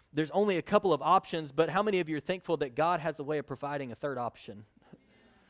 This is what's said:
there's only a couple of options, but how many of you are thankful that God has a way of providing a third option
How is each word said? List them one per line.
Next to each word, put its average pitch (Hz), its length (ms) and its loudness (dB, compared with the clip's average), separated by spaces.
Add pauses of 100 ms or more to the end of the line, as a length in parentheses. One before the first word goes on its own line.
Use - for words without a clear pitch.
(120)
there's 147 200 -2
only 196 260 2
a 156 60 0
couple 202 280 4
of 135 100 2
options, 160 500 2
but 156 180 4
how 185 140 2
many 202 160 2
of 160 100 -2
you 151 80 -2
are 139 40 -6
thankful 175 360 -2
that 139 160 -4
God 165 260 2
has 156 200 -4
a 147 40 -8
way 151 140 -2
of 139 80 -6
providing 143 460 -8
a 107 40 -12
third 139 220 -6
option 110 480 -8 (840)